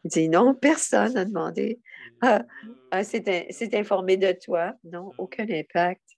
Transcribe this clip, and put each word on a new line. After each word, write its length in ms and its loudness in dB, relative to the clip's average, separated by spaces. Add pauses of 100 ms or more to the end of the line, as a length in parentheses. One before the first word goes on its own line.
Il 60 -6
dit, « 200 2
Non, 260 6
personne 580 2
n'a 120 -2
demandé. » 540 -4 (420)
Ah, 220 4 (480)
ah, 120 -2
c'est 240 -4
in-, 240 0
c'est 240 -6
informé 420 2
de 140 2
toi. 420 -2 (100)
Non, 340 -14
aucun 300 -8
impact. 540 -2 (160)